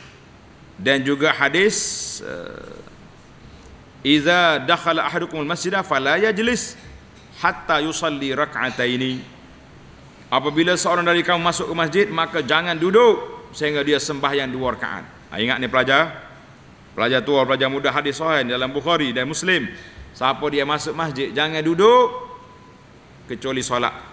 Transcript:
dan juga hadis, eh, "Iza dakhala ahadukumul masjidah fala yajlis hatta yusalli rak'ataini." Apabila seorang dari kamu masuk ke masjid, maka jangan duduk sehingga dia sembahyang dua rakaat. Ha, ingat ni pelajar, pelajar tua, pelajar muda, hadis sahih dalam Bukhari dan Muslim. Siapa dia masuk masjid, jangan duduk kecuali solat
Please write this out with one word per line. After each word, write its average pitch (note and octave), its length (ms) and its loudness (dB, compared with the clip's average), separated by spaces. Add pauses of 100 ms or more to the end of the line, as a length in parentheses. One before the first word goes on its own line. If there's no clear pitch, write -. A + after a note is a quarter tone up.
(800)
dan C3 240 2
juga C#3+ 240 2
hadis, E3 480 2 (480)
eh, - 1900 -6
"Iza E3 480 4
dakhala E3 400 2
ahadukumul D#3+ 400 -4
masjidah F3+ 400 -2
fala C#3 320 2
yajlis A3 640 0 (640)
hatta E3+ 400 0
yusalli D3 500 -2
rak'ataini." B2+ 840 -2 (1120)
Apabila D3 480 2
seorang F3 260 2
dari F3 160 4
kamu E3+ 220 0
masuk E3+ 260 0
ke E3+ 60 -6
masjid, E3 340 2
maka E3 320 -2
jangan D#3+ 380 0
duduk G3+ 720 2
sehingga D3 320 -2
dia D3 160 2
sembahyang C#3 500 -2
dua B2+ 240 -2
rakaat. F#2 300 -8 (260)
Ha, G2+ 140 -4
ingat A#2+ 160 0
ni B2+ 80 -2
pelajar, C3+ 560 2 (720)
pelajar A#2+ 260 2
tua, C#3 240 2
pelajar C3 240 2
muda, C#3 220 0
hadis C#3+ 260 -2
sahih D3+ 300 0
dalam B2+ 240 -2
Bukhari C#3+ 400 0
dan B2+ 160 -2
Muslim. D#3+ 400 -2 (420)
Siapa C3 420 -2
dia C#3+ 120 2
masuk D3 320 -2
masjid, C#3 360 -4
jangan D#3 320 -2
duduk G#3+ 680 4 (1000)
kecuali C3 320 -4
solat A#2+ 320 0 (200)